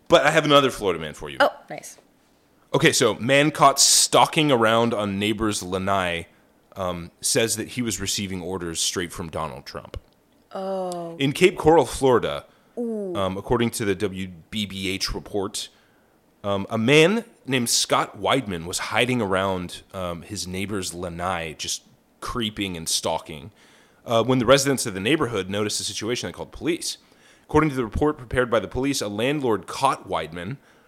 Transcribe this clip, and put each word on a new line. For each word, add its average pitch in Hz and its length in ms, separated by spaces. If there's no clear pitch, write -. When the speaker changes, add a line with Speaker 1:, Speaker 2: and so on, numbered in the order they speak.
Speaker 1:
But 151 180
I 151 60
have 156 140
another 143 260
Florida 92 280
man 76 160
for 76 140
you. 69 100
Speaker 2:
Oh, - 100
nice. - 280
Speaker 1:
Okay, 143 180
so 110 240
man 139 360
caught 147 280
stalking - 720
around 117 420
on 104 260
neighbor's 104 440
lanai, 92 640
um, 87 360
says 113 360
that 110 120
he - 120
was 113 180
receiving 95 420
orders 85 380
straight 87 320
from 85 180
Donald 76 360
Trump. - 320
Speaker 2:
Oh. 185 640
Speaker 1:
In 143 160
Cape - 240
Coral, 156 280
Florida, 87 600
Speaker 2:
Ooh. 214 380
Speaker 1:
um, 101 220
according 117 340
to 113 140
the 98 100
W 95 340
B 107 160
B 95 220
H 95 240
report, 98 560
um, 101 260
a 113 80
man 156 480
named 127 240
Scott - 520
Weidman 95 440
was 90 140
hiding 123 420
around, 95 600
um, 87 280
his 90 260
neighbor's 92 460
lanai, 85 640
just - 260
creeping 107 560
and 80 100
stalking. 80 640
Uh, 113 180
when 131 160
the 117 60
residents 131 400
of 110 80
the 92 60
neighborhood 117 500
noticed 104 280
the 101 60
situation, 107 440
they 85 60
called - 180
police. - 460
According 151 280
to 131 40
the 127 80
report 147 340
prepared 127 320
by 113 100
the 98 80
police, 131 340
a 107 80
landlord 117 580
caught 135 400
Weidman. 87 500